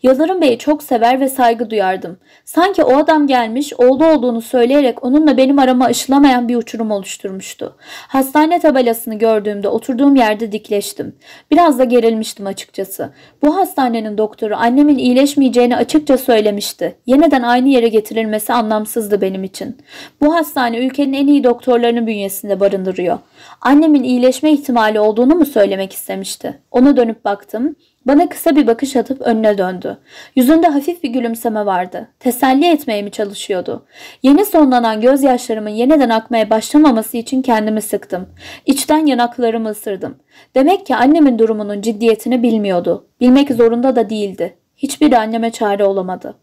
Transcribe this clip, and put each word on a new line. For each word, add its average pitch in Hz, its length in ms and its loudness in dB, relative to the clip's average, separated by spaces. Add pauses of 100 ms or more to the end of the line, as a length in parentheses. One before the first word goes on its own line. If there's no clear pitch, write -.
Yıldırım 311 380 2
Bey'i 254 160 2
çok 294 260 -2
sever 240 360 0
ve 269 100 0
saygı 233 400 0
duyardım. 185 480 -4 (280)
Sanki 359 380 0
o 254 140 4
adam 302 300 2
gelmiş, 247 500 -2
oğlu 254 280 4
olduğunu 247 360 2
söyleyerek 247 640 0
onunla 277 340 2
benim 262 220 2
aramı 254 260 2
aşılamayan 247 640 2
bir 247 80 -2
uçurum 226 360 -4
oluşturmuştu. 196 840 -10 (320)
Hastane 302 520 0
tabelasını 240 560 0
gördüğümde 208 520 -2
oturduğum 254 480 0
yerde 220 360 0
dikleştim. - 640 -8 (360)
Biraz 311 280 4
da 262 40 4
gerilmiştim 226 640 0
açıkçası. - 640 -12 (320)
Bu 302 140 2
hastanenin 233 640 -2
doktoru 214 380 -4
annemin 269 420 2
iyileşmeyeceğini 247 800 2
açıkça 302 420 0
söylemişti. 208 800 -2 (100)
Yeniden 285 360 2
aynı 247 280 2
yere 240 180 2
getirilmesi 214 680 -2
anlamsızdı 214 680 -2
benim 190 220 -4
için. 190 340 -12 (440)
Bu 302 140 2
hastane 262 420 -2
ülkenin 262 360 -2
en 277 140 0
iyi 285 160 4
doktorlarını 240 640 0
bünyesinde 202 520 -6
barındırıyor. 185 600 -2 (420)
Annemin 285 480 4
iyileşme 254 420 2
ihtimali 233 480 0
olduğunu 220 360 2
mu 330 100 2
söylemek 196 480 0
istemişti? - 680 -12 (120)
Ona 254 260 4
dönüp 226 280 -2
baktım. 214 500 -6 (300)
Bana 294 240 2
kısa - 260 -2
bir 269 120 2
bakış 233 280 -2
atıp 262 260 -4
önüne 220 360 0
döndü. 185 400 -6 (380)
Yüzünde 320 320 4
hafif 294 360 -2
bir 277 60 -4
gülümseme 226 560 -4
vardı. 185 420 -6 (120)
Teselli 262 460 0
etmeye 294 360 0
mi 202 100 -10
çalışıyordu? 202 760 -6 (380)
Yeni 285 220 4
sonlanan 247 560 2
gözyaşlarımın 247 680 0
yeniden 247 400 2
akmaya 226 400 -2
başlamaması 226 680 0
için 254 240 -4
kendimi 214 400 -2
sıktım. 196 480 -8 (360)
İçten 302 400 0
yanaklarımı 240 640 -2
ısırdım. 208 460 -10 (400)
Demek 320 300 2
ki 262 100 -2
annemin 269 440 4
durumunun 208 420 -2
ciddiyetini 226 600 0
bilmiyordu. 202 640 -2 (140)
Bilmek 269 300 4
zorunda 233 440 2
da 220 140 0
değildi. 202 460 -6 (240)
Hiçbiri 262 380 2
anneme 226 340 -2
çare 208 320 -2
olamadı. 185 600 -4